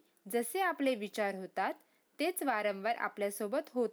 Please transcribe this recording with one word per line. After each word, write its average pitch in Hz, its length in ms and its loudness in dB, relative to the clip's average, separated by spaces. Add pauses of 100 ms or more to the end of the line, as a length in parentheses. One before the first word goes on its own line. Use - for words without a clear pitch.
(320)
जसे 240 280 0
आपले 302 340 2
विचार 202 400 -2
होतात 190 400 -4 (460)
तेच 349 220 0
वारंवार 208 540 2
आपल्यासोबत 208 760 -2
होत 240 200 2